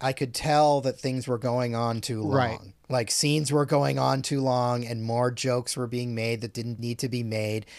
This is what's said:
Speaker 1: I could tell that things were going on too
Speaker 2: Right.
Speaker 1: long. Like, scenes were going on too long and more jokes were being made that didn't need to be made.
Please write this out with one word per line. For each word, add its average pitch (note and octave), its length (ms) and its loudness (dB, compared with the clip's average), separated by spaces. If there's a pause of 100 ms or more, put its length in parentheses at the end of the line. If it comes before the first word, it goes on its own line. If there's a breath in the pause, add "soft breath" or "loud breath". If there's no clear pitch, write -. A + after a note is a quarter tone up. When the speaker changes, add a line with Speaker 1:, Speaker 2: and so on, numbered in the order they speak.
Speaker 1:
I C3 100 0
could C3 220 -4
tell D3 480 4
that B2+ 180 -2
things C3 260 -2
were B2 120 -2
going A#2+ 380 0
on A#2 260 0
too A2 280 -4
Speaker 2:
Right. B2 300 2
Speaker 1:
long. - 140 -20 (160)
Like, A#2+ 200 0
scenes D3 440 2
were D3 120 4
going C#3 320 2
on C3 240 2
too C#3 200 -2
long B2 440 2
and A#2 160 -6
more A#2+ 300 0
jokes B2 460 -2
were B2+ 100 -4
being B2 260 -4
made A2+ 280 -2
that A2+ 120 -8
didn't A#2 240 -6
need A#2 220 -4
to C3+ 80 -2
be A#2+ 160 -2
made. G#2+ 440 -2 (120)